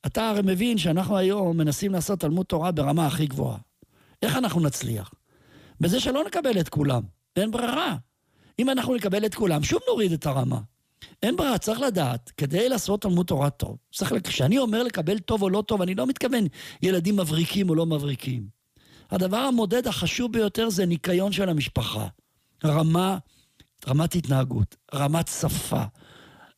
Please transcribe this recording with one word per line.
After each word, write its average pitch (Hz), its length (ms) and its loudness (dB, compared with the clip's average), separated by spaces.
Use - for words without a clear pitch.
אתה 220 220 -2
הרי 208 160 2
מבין 202 340 2
שאנחנו 175 380 0
היום 190 400 2
מנסים 160 360 0
לעשות 185 280 -2
תלמוד 170 260 0
תורה 175 260 -2
ברמה 151 340 2
הכי 147 200 0
גבוהה. 131 320 -4
איך 226 140 0
אנחנו 208 240 0
נצליח? 117 540 -2
בזה 175 200 2
שלא 277 260 0
נקבל 262 340 0
את 156 80 0
כולם, 139 340 0
אין 208 140 0
ברירה. 240 460 -2
אם 254 120 2
אנחנו 254 240 0
נקבל 208 320 0
את 202 80 -2
כולם, 165 280 2
שוב - 260 0
נוריד 220 240 2
את 156 140 -2
הרמה. 131 340 0
אין 254 140 0
ברירה, 277 220 0
צריך 226 220 -2
לדעת, 170 560 -2
כדי 160 320 0
לעשות 208 340 -2
תלמוד 180 240 2
תורה 143 240 2
טוב, - 260 -6
צריך - 200 -2
לק-, 190 140 -2
כשאני 180 320 2
אומר 233 240 2
לקבל 208 360 -2
טוב 208 240 -2
או 196 80 2
לא 202 160 2
טוב, 202 160 0
אני 185 120 -2
לא 240 120 0
מתכוון 254 380 0
ילדים 185 340 2
מבריקים 170 540 0
או 160 40 4
לא 165 120 2
מבריקים. 139 600 -4
הדבר 185 260 0
המודד 247 500 2
החשוב 214 460 -2
ביותר 226 380 0
זה 185 160 2
ניקיון 180 460 0
של 185 160 0
המשפחה. 120 580 -2
רמה, 160 540 2
רמת 147 260 2
התנהגות, 131 600 0
רמת 147 340 0
שפה, - 540 -2